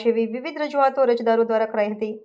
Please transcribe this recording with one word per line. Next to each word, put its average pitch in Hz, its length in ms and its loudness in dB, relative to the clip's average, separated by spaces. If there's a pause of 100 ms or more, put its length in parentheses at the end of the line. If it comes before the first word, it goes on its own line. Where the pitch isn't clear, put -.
જેવી 226 320 2
વિવિધ 302 300 -8
રજૂઆતો 269 420 2
અરજદારો 233 420 2
દ્વારા 220 240 0
કરાઈ 214 220 0
હતી. 214 160 -6 (140)